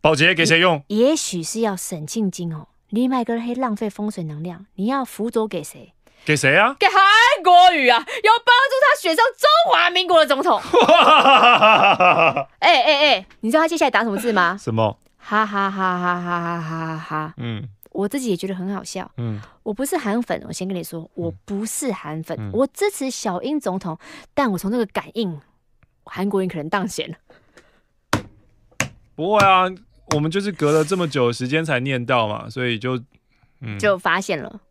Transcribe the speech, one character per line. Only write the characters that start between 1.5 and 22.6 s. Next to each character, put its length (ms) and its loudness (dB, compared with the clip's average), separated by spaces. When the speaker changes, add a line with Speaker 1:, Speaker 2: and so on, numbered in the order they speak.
Speaker 2:
要 120 -2
沈 320 -10
庆 240 -4
金 220 -8
哦， 160 -12
你 180 -2
买 160 -2
个 160 -4
黑 160 -6
浪 180 -4
费 160 -4
风 220 -6
水 140 -8
能 180 -10
量， 220 -12
你 120 -4
要 180 -2
辅 260 -8
佐 160 -2
给 160 -8
谁？ 300 -20
Speaker 1:
给 100 0
谁 220 4
啊？ 200 4
Speaker 2:
给 100 0
韩 100 2
国 300 8
瑜 140 2
啊， 120 4
要 40 -6
帮 20 -12
助 760 2
他 180 4
选 160 -2
上 80 4
中 100 2
华 180 2
民 160 -2
国 140 4
的 80 4
总 160 0
统。 160 2
Speaker 1:
<laughs> 2000 4
Speaker 2:
哎， 220 4
哎， 260 2
哎， 180 0
你 100 -6
知 60 0
道 60 4
他 60 0
接 100 -4
下 80 2
来 60 0
打 120 0
什 60 -2
么 80 -4
字 160 -4
吗？ 260 0
Speaker 1:
什 140 -6
么？ 260 0
Speaker 2:
哈 280 -2
哈 260 -4
哈 280 -4
哈 220 -4
哈 0 -
哈 400 -6
哈 20 -10
哈 100 -8
哈。 400 -8
Speaker 1:
嗯。 320 -8
Speaker 2:
我 160 -4
自 120 -6
己 100 -6
也 80 -2
觉 100 -8
得 60 -6
很 200 -8
好 100 -10
笑。 340 -12
Speaker 1:
嗯。 240 -6
Speaker 2:
我 100 -6
不 120 -6
是 120 -4
韩 240 -2
粉， 260 -8
我 60 -12
先 140 -8
跟 80 -6
你 80 -8
说， 180 -12
Speaker 1:
嗯。 140 -18
Speaker 2:
我 160 -6
不 200 -6
是 280 -6
韩 280 -10
粉， 160 -10
Speaker 1:
嗯。 160 -10
Speaker 2:
我 140 0